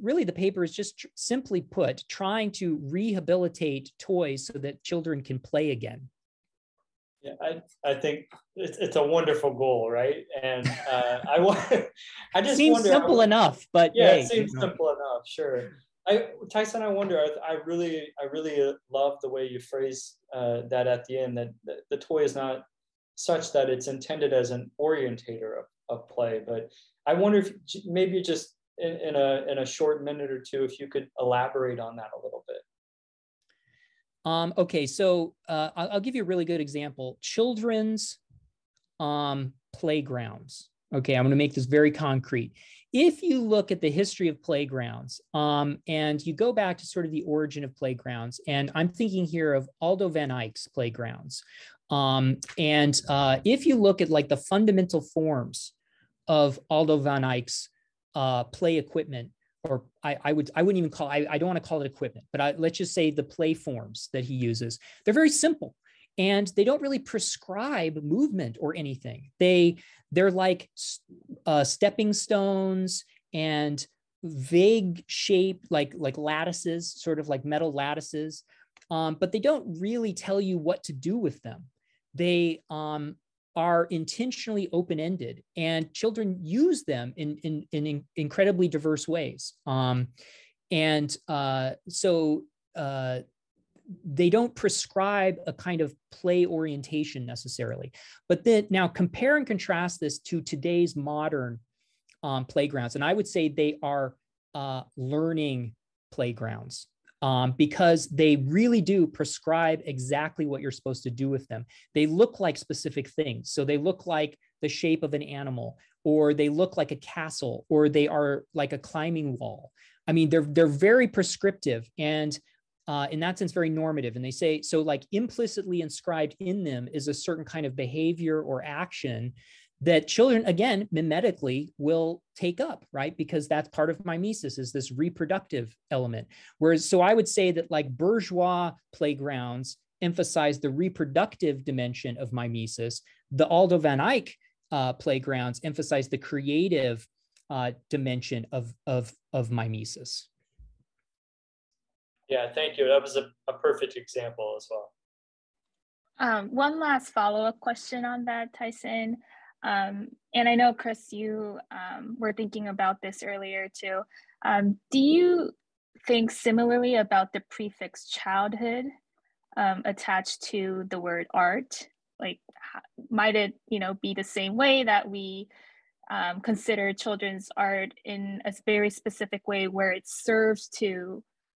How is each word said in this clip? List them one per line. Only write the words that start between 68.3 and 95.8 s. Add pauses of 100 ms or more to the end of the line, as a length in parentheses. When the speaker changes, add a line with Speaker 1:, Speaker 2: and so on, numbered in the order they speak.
Speaker 1:
or
anything.
They, (340)
they're
like
s-, (460)
uh,
stepping
stones (280)
and (380)
vague
shape,
like,
like
lattices,
sort
of
like
metal
lattices. (460)
Um,
but
they
don't
really
tell
you
what
to
do
with
them. (480)
They,
um, (380)
are
intentionally
open-ended, (140)
and
children
use
them
in,
in,
in,
in (100)
incredibly
diverse
ways. (120)
Um, (640)
and, (140)
uh, (180)
so, (340)
uh, (840)
they
don't
prescribe (100)
a
kind